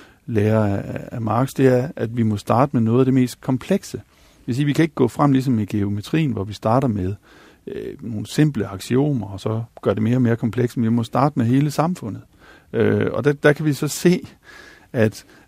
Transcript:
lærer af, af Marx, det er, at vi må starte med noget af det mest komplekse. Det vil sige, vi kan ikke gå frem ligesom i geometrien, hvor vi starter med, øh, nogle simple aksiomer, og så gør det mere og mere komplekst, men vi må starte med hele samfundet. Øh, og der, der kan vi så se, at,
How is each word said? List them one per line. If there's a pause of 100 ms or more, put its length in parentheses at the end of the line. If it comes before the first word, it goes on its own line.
(260)
lærer
af,
af
Marx,
det
er,
at
vi
må
starte
med
noget
af
det
mest
komplekse.
Det
vil
sige,
vi
kan
ikke
gå
frem
ligesom
i
geometrien,
hvor
vi
starter
med, (520)
øh,
nogle
simple
aksiomer,
og
så (180)
gør
det
mere
og
mere
komplekst,
men
vi
må
starte
med
hele
samfundet. (520)
Øh,
og
der,
der
kan
vi
så
se, (640)
at, (220)